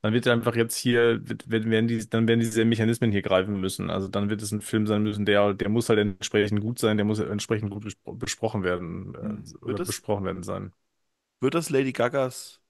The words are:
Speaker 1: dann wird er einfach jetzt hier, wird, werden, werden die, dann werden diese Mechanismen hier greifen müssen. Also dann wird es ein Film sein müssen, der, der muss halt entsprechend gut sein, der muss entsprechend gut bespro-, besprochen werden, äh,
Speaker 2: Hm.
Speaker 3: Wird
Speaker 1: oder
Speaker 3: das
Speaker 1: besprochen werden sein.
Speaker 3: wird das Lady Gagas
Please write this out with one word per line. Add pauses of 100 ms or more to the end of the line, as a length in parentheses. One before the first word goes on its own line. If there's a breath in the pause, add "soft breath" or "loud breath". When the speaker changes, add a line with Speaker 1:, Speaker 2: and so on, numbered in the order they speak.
Speaker 1:
dann
wird
er
einfach
jetzt
hier,
wird,
werden,
werden
die,
dann
werden
diese
Mechanismen
hier
greifen
müssen.
Also
dann
wird
es
ein
Film
sein
müssen,
der,
der
muss
halt
entsprechend
gut
sein,
der
muss
entsprechend
gut
bespro-,
besprochen
werden,
äh,
Speaker 2:
Hm. (220)
Speaker 3:
Wird
Speaker 1:
oder
Speaker 3:
das
Speaker 1:
besprochen
werden
sein. (720)
Speaker 3:
wird
das
Lady
Gagas